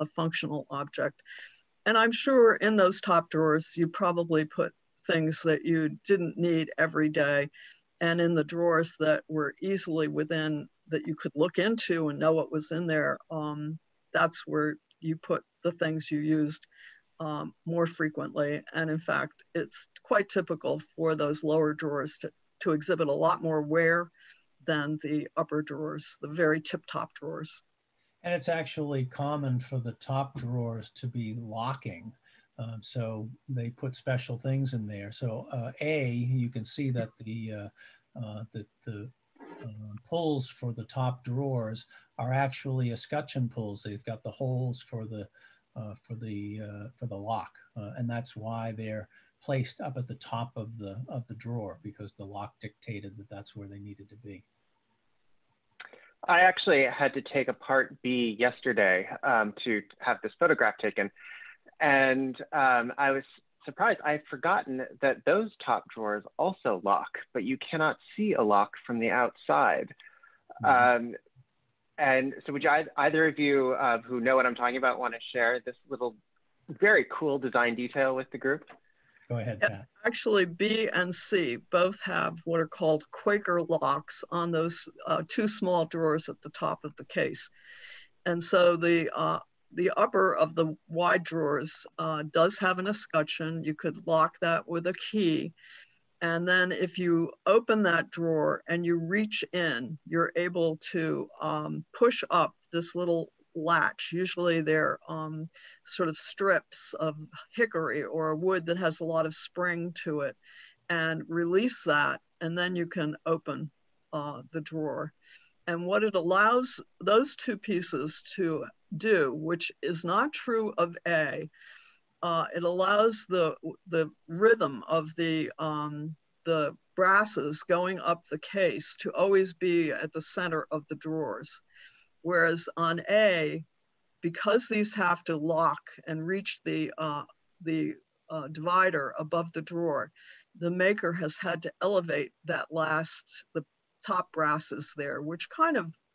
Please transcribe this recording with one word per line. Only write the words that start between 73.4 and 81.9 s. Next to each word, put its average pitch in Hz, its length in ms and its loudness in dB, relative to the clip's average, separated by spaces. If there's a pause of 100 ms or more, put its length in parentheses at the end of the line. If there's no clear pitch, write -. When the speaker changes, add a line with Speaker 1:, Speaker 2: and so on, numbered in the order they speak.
Speaker 3:
uh, 123 280 2
who 120 200 -4
know 127 160 4
what 127 100 6
I'm 123 80 2
talking 120 240 0
about, 127 200 2
wanna 117 200 -4 (140)
share 120 280 2
this 123 160 -10 (120)
little, 120 280 -6 (520)
very 180 440 4
cool 143 260 -2
design 120 360 2
detail 131 420 0
with 131 140 -6
the 143 80 -12
group? 143 260 -2 (640)
Speaker 2:
Go 120 100 -2
ahead, 107 220 -6
Speaker 1:
Yes, 104 180 0
Speaker 2:
Pat. 117 80 -16 (180)
Speaker 1:
actually, 214 400 2
B 208 440 0
and 180 240 0
C 165 440 0
both 180 460 2